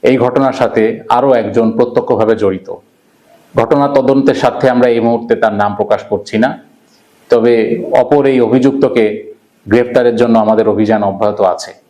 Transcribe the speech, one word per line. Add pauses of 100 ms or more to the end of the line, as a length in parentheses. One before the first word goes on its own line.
এই
ঘটনার
সাথে (260)
আরও
একজন (100)
প্রত্যক্ষভাবে
জড়িত। (840)
ঘটনা
তদন্তের
স্বার্থে
আমরা
এই
মুহূর্তে
তার
নাম
প্রকাশ
করছি
না, (800)
তবে (400)
অপর
এই
অভিযুক্তকে (640)
গ্রেপ্তারের
জন্য
আমাদের
অভিযান
অব্যাহত
আছে। (200)